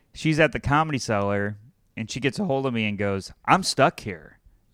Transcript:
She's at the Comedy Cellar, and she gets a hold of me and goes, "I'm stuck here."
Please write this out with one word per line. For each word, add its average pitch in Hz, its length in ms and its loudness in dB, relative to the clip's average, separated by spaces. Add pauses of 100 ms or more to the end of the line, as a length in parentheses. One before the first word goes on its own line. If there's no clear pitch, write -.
(140)
She's 156 260 2
at 151 140 6
the 120 60 -4
Comedy 147 400 0
Cellar, 101 580 -2 (400)
and 113 120 -6
she - 120 -8
gets 135 180 0
a 208 60 -2
hold 135 200 0
of 127 80 -2
me 113 140 0
and 101 100 -4
goes, 98 360 -2 (120)
"I'm 175 180 4
stuck - 380 2
here." - 380 -12 (340)